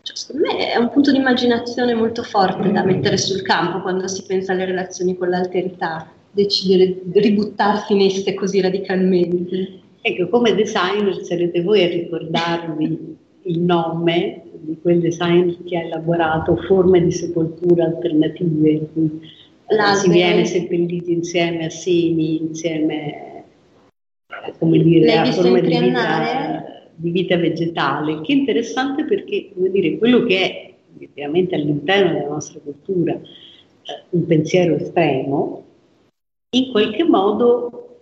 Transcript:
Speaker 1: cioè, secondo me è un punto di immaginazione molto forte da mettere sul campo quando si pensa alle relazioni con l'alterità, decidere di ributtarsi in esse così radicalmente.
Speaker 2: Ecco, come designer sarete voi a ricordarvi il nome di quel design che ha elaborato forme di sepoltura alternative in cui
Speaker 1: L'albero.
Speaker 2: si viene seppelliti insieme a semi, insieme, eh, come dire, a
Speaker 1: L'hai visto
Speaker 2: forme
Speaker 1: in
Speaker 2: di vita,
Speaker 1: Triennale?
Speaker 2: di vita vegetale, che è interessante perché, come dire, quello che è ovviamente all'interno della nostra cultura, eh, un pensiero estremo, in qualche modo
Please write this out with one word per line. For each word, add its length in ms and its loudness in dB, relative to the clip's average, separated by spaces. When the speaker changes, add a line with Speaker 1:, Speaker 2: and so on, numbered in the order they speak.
Speaker 1:
cioè, 140 -12
secondo 320 -4
me 240 -2
è 60 0
un 120 2
punto 220 4
di 60 4
immaginazione 760 0
molto 300 -2
forte 480 0
da 120 0
mettere 340 2
sul 260 -4
campo 380 0
quando 260 -4
si 180 -8
pensa 280 -2
alle 120 -2
relazioni 500 -4
con 140 -4
l'alterità, 800 -4
decidere 720 2
di 160 2
ributtarsi 720 0
in 80 4
esse 320 0
così 260 -2
radicalmente. 1200 0
Speaker 2:
Ecco, 280 -2
come 260 2
designer 680 0
sarete 400 -2
voi 220 4
a 60 2
ricordarvi 1300 -4
il 160 -4
nome 880 0
di 200 -10
quel 180 2
design 520 2
che 140 -6
ha 40 -4
elaborato 720 0
forme 480 4
di 80 2
sepoltura 720 0
alternative 840 0
in 220 -2
cui 260 -2
Speaker 1:
L'albero. 280 2
Speaker 2:
si 100 2
viene 360 4
seppelliti 680 -2
insieme 540 -2
a 40 -4
semi, 720 0
insieme, 1000 -6
eh, 300 -12
come 220 2
dire, 320 6
a 40 4
Speaker 1:
L'hai 120 2
visto 160 0
Speaker 2:
forme 160 4
Speaker 1:
in 40 0
Speaker 2:
di 60 0
vita, 100 2
Speaker 1:
Triennale? 1160 -2
Speaker 2:
di 140 -6
vita 280 0
vegetale, 840 -2
che 120 -2
è 20 4
interessante 720 -2
perché, 480 -4
come 180 -2
dire, 260 0
quello 260 4
che 160 0
è 340 -6
ovviamente 500 -2
all'interno 580 0
della 140 -4
nostra 320 -10
cultura, 540 -4
eh, 960 -16
un 160 0
pensiero 500 2
estremo, 880 -2
in 220 0
qualche 320 0
modo 760 2